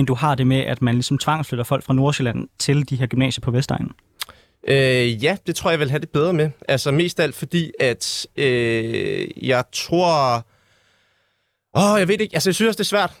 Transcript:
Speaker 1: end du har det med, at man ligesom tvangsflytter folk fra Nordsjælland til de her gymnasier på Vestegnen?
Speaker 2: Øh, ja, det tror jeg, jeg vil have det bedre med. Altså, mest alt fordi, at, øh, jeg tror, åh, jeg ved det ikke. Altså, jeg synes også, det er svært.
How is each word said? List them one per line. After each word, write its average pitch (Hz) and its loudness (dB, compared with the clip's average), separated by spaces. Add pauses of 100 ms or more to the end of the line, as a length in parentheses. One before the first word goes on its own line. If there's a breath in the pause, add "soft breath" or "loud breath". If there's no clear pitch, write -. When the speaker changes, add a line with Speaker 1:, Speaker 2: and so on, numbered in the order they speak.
Speaker 1:
end - 0
du 131 0
har 143 2
det 127 2
med, 131 4
at - -4
man 120 2
ligesom 123 0
tvangsflytter 147 -2
folk 135 -2
fra 135 0
Nordsjælland 135 0 (120)
til 139 0
de 135 -2
her 123 -2
gymnasier 127 0
på 120 -2
Vestegnen? - -2 (760 loud breath)
Speaker 2:
Øh, 123 2
ja, 180 0 (100)
det 165 -4
tror - -2
jeg, 165 2
jeg 160 0
vil 147 0
have 147 0
det 165 -8
bedre 156 0
med. 156 2 (180)
Altså, 139 0
mest 175 0
alt 151 0
fordi, 165 -2
at, - -2 (100)
øh, 113 -2
jeg 127 2
tror, 160 2 (1400)
åh, 202 4
jeg 185 2
ved 202 2
det 214 -4
ikke. 214 -2
Altså, 165 0
jeg 175 0
synes 220 2
også, 214 0
det 208 -4
er 190 0
svært. 185 0